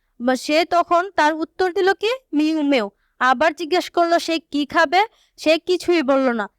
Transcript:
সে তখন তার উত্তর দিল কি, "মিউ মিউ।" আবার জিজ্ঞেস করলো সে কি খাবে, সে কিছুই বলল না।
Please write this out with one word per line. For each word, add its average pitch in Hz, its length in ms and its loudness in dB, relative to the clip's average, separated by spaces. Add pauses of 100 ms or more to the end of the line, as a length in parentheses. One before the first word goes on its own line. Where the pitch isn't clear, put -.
(380)
সে 302 280 0
তখন 349 460 0
তার 311 220 2
উত্তর 330 400 -4
দিল 381 200 2
কি, 415 180 -4 (220)
"মিউ 311 280 0
মিউ।" 269 280 0 (300)
আবার 262 340 2
জিজ্ঞেস 339 360 -2
করলো 339 300 2
সে 330 200 -4
কি 285 260 -6
খাবে, 339 420 0 (300)
সে 311 200 2
কিছুই 349 460 -2
বলল 269 280 0
না। 214 280 -6